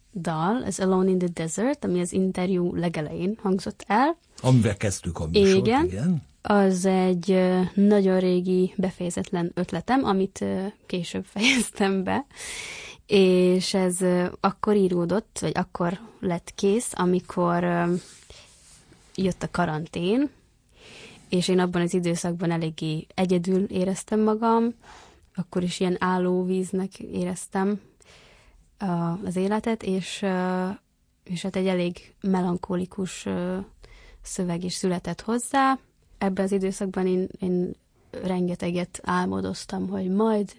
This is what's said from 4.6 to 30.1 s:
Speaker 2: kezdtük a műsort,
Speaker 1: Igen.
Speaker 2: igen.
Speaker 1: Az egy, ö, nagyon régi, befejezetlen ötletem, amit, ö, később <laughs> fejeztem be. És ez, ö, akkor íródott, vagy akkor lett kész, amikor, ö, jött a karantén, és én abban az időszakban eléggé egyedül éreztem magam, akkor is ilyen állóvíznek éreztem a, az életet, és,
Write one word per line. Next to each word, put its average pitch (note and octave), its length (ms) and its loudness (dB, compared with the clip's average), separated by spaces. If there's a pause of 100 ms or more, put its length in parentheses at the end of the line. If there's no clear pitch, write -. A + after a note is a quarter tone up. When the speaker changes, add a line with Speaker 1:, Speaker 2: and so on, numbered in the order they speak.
Speaker 2:
kezdtük F#2 420 -4
a D#2+ 120 -4
műsort, F#3+ 360 6
Speaker 1:
Igen. C4+ 180 4
Speaker 2:
igen. F#3 360 -2 (200)
Speaker 1:
Az F#3+ 440 4
egy, F#3 460 2
ö, F#3 300 4 (120)
nagyon G3+ 460 6
régi, F#3 580 2
befejezetlen F3+ 760 -2
ötletem, F#3 500 0
amit, G3 380 0
ö, G3 240 -2 (200)
később F#3 440 -6
<laughs> - 40 -20
fejeztem G#3 720 0
be. F#3+ 220 -2 (800)
És F#3 680 4
ez, F#3 280 0
ö, F3+ 240 2 (140)
akkor G#3 360 0
íródott, F3+ 680 0
vagy E3 140 -2
akkor F3 440 -2 (200)
lett F3 360 -4
kész, G3+ 400 0
amikor, F3+ 680 0
ö, F3 300 0 (1200)
jött F#3 280 -2
a D#3+ 80 -8
karantén, F3 800 -2 (1000)
és F3+ 180 0
én F#3 120 4
abban F3+ 220 2
az F3 120 0
időszakban E3+ 580 -2
eléggé D#3+ 640 -4
egyedül F#3 500 0
éreztem F#3+ 560 -2
magam, A3+ 540 2 (600)
akkor F3+ 280 -4
is F3 160 -4
ilyen F3+ 200 0
állóvíznek F#3 1000 -2
éreztem F#3+ 800 -4 (1000)
a, - 80 -8 (400)
az F3+ 100 -6
életet, G#3+ 480 -2
és, F#3 380 -4